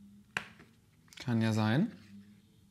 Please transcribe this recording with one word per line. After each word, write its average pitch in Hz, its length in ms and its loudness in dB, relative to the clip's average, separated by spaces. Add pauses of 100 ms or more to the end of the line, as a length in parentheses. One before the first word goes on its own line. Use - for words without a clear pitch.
(1200)
Kann 117 200 0
ja 113 120 2
sein. 110 400 2 (800)